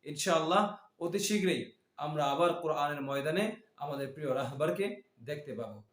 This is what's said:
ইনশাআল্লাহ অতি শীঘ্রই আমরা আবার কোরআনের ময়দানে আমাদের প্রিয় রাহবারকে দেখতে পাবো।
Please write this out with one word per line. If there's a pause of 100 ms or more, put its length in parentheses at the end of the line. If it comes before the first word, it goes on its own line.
ইনশাআল্লাহ (360)
অতি
শীঘ্রই (360)
আমরা
আবার
কোরআনের
ময়দানে (320)
আমাদের
প্রিয়
রাহবারকে (380)
দেখতে
পাবো। (140)